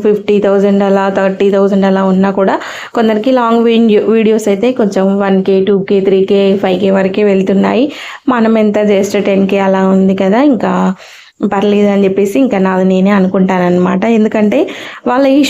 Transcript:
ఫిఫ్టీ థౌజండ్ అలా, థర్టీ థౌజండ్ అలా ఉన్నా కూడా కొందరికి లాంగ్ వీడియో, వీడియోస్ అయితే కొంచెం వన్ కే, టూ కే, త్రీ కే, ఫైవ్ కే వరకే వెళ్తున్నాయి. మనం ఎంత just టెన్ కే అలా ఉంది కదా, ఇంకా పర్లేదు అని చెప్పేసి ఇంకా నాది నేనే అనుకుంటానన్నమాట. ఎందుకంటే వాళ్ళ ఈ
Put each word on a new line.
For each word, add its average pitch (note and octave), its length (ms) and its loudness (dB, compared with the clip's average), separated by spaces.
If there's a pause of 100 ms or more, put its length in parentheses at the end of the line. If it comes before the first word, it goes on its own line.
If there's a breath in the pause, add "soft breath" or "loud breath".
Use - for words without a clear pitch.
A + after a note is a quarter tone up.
ఫిఫ్టీ G#3 300 0 (100)
థౌజండ్ G3 440 0
అలా, G3 160 0 (140)
థర్టీ G3 360 -2
థౌజండ్ G3 340 0
అలా F#3+ 220 0
ఉన్నా F#3+ 280 0
కూడా G#3 160 0 (420 loud breath)
కొందరికి A3 420 0
లాంగ్ A#3 300 0
వీడియో, A3+ 340 2 (140)
వీడియోస్ A3 360 0
అయితే G3 160 0 (120)
కొంచెం G3 260 0 (180)
వన్ F#3+ 140 2 (100)
కే, F#3+ 80 2 (120)
టూ G3+ 80 2 (120)
కే, G3+ 100 0 (100)
త్రీ F#3+ 120 2 (100)
కే, G3 120 2 (200)
ఫైవ్ F#3 220 -2
కే F#3+ 140 0
వరకే F#3+ 320 -2
వెళ్తున్నాయి. G3 520 0 (520 loud breath)
మనం A3+ 180 2 (100)
ఎంత G#3+ 300 0
just G3+ 240 0 (140)
టెన్ G3 220 0
కే G3 140 0
అలా F#3+ 160 0 (140)
ఉంది F#3+ 260 2
కదా, G3+ 180 2 (120)
ఇంకా G3 200 -2 (800 loud breath)
పర్లేదు G3+ 420 0
అని G3 120 2
చెప్పేసి G3+ 380 -2
ఇంకా G#3+ 220 0
నాది F#3 240 0
నేనే F#3+ 280 2
అనుకుంటానన్నమాట. F#3 840 0 (140)
ఎందుకంటే G#3+ 420 0 (500 loud breath)
వాళ్ళ B3+ 140 0 (140)
ఈ - 20 4 (100)